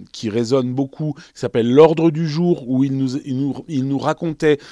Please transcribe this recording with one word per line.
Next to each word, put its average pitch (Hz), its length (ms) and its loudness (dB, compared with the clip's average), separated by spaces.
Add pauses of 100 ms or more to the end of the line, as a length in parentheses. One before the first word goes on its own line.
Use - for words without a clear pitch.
(100)
qui - 200 -8
résonne 123 420 0
beaucoup, 139 400 -4
qui - 280 -18
s'appelle 117 300 0
L'ordre 160 440 6
du 160 140 -4
jour, 165 400 0
où 131 160 2
il 135 120 -2
nous, 131 280 -2
il 131 160 -4
nous, 139 260 -6
il 135 220 -4
nous 139 100 -2
racontait, 151 600 0 (140)